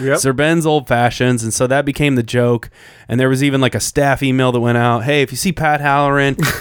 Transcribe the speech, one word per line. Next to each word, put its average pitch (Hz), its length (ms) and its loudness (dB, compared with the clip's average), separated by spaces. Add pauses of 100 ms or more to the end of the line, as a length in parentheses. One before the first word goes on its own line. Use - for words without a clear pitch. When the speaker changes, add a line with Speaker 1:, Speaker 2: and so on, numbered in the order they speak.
Speaker 1:
Yep. 135 180 0
Speaker 2:
Zerbens 147 480 0
old 151 220 0
fashions, 123 560 0
and 110 80 -4
so 131 140 0
that 135 180 0
became 143 320 0
the 120 60 0
joke. 120 480 0 (360)
And 120 140 -2
there 131 80 2
was 131 160 0
even, 135 160 2
like, 127 140 0
a 117 60 -2
staff 139 420 0
email 131 300 2
that 120 80 0
went 120 180 0
out, 120 260 0
"Hey, 143 180 0
if - 80 -2
you 127 60 -12
see 185 160 -2
Pat 151 280 0
Halloran, 139 560 0 (240)